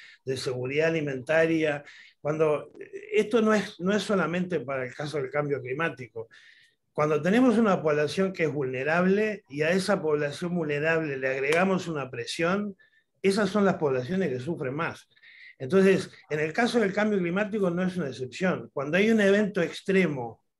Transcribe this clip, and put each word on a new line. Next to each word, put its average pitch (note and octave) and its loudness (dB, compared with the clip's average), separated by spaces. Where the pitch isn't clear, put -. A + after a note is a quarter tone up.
de C3 -4
seguridad C3 -2
alimentaria. D#3 0
Cuando, D#3 0
esto G#3+ 2
no A3 4
es, G3 -2
no G3 0
es G3+ 0
solamente F3 0
para C3 -6
el B2 -12
caso D3+ -6
del C3 -4
cambio C#3+ -2
climático. B2+ -8
Cuando D3+ 2
tenemos A3 4
una G3+ 4
población D3+ 0
que E3 -2
es C#3 0
vulnerable F3 0
y C#3+ -4
a D#3+ 2
esa F#3 0
población D3+ -2
vulnerable D3+ 0
le C3 -2
agregamos D#3+ 0
una C#3 -6
presión, F3 -4
esas G3 2
son G3+ 2
las F3+ 4
poblaciones D3 -2
que B2+ -4
sufren C#3 -6
más. D3+ -6
Entonces, F#3+ 4
en D3+ -2
el D#3 -2
caso A#3+ 2
del G3 0
cambio G#3 0
climático G3 0
no F3 -2
es F3+ -2
una D3 -4
excepción. B2+ -4
Cuando D3 -2
hay G#3+ 4
un A3+ 4
evento G3+ 4
extremo D3+ -2